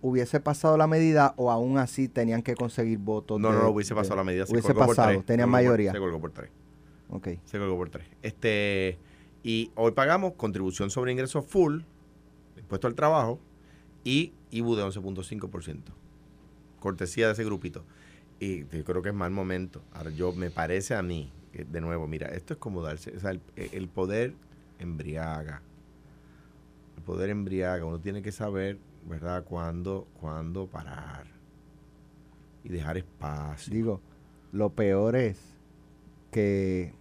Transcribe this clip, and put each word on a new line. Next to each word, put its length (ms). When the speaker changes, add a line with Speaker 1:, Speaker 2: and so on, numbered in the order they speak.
Speaker 1:
¿Hubiese 380
pasado 380
la 100
medida 500
o 140
aún 260
así 320
tenían 340
que 120
conseguir 440
votos 420
Speaker 2:
No, 100
Speaker 1:
de, 80
Speaker 2:
no, 60
no, 60
hubiese 240
Speaker 1:
de 60
Speaker 2:
pasado 160
la 80
medida. 220
Se 60
Speaker 1:
hubiese 160
Speaker 2:
colgó 180
por 100
Speaker 1:
pasado, 180
Speaker 2:
tres. 120
Speaker 1:
tenían 220
Speaker 2:
Se 20
colgó 80
por, 60
Speaker 1:
mayoría. 280
Speaker 2:
se 60
colgó 220
por 100
tres. 200
Speaker 1:
Ok. 180
Speaker 2:
Se 140
colgó 180
por 140
tres. 160
Este, 760
y 320
hoy 180
pagamos 420
contribución 560
sobre 200
ingresos 360
full, 340
impuesto 300
al 80
trabajo, 460
y 300
ibu 240
de 80
once 160
punto 240
cinco 260
por 140
ciento. 280
Cortesía 480
de 60
ese 120
grupito. 400
Y 300
yo 160
creo 180
que 60
es 80
mal 160
momento. 500
Ahora, 180
yo, 220
me 200
parece 420
a 80
mí, 300
eh, 160
de 120
nuevo, 260
mira, 220
esto 260
es 60
como 220
darse, 340
o 20
sea, 140
el, 80
el 320
poder 460
embriaga. 840
El 60
poder 280
embriaga. 540
Uno 140
tiene 240
que 100
saber, 460
¿verdad?, 360
cuándo, 640
cuándo 460
parar 600
y 60
dejar 300
espacio. 760
Speaker 1:
Digo, 280
lo 180
peor 460
es 220
que 720